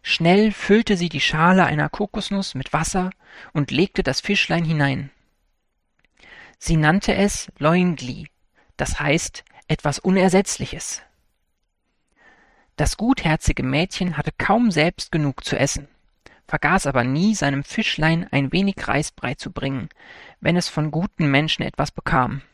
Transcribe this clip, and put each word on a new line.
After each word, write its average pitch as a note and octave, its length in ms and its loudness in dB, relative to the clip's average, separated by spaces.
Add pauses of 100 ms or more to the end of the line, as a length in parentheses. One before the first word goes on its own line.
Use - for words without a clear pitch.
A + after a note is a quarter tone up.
Schnell G3 480 4
füllte G#3 460 2
sie E3+ 120 -2
die C#3+ 120 -4
Schale F3 420 6
einer D3 240 0
Kokosnuss - 680 -6
mit C3 180 -6
Wasser F#3 380 -2 (420)
und D3 160 0
legte F3+ 320 2
das - 180 -2
Fischlein E3+ 460 0
hinein. C#3+ 460 0 (1500)
Sie - 180 0
nannte D#3+ 380 4
es - 460 -2
Loingli, D3 680 0 (500)
das - 220 -4
heißt - 440 -2 (240)
etwas D3+ 320 -2
Unersetzliches. F#3 1040 0 (1700)
Das - 200 0
gutherzige E3+ 640 0
Mädchen D3+ 560 -2
hatte D3 180 -4
kaum A3 360 2
selbst E3 400 0
genug D3+ 340 -2
zu - 100 -2
essen, C#3+ 320 -2 (600)
vergaß D#3 400 0
aber B2+ 160 2
nie, E3 320 0
seinem C#3 280 -2
Fischlein E3 680 -2
ein C#3 200 0
wenig G3 360 -2
Reisbrei - 480 -4
zu - 160 -12
bringen, C3+ 380 -6 (500)
wenn E3+ 180 2
es F3 100 0
von D#3 220 -2
guten D#3 400 -2
Menschen C#3+ 320 0
etwas - 300 -4
bekam. C#3 500 -2 (120)